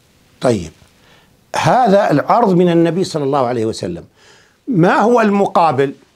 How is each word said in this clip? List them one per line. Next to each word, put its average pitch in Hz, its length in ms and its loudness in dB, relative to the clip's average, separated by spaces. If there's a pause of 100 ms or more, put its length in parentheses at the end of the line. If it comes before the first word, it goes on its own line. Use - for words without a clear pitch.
(400)
طيب، 101 320 -2 (840)
هذا 202 540 2
العرض 190 420 0
من 175 200 2
النبي 170 320 0
صلى 147 200 -6
الله 135 220 -2
عليه 117 200 -4
وسلم، 92 380 -8 (640)
ما 202 260 2
هو 240 260 2
المقابل؟ 180 760 0 (220)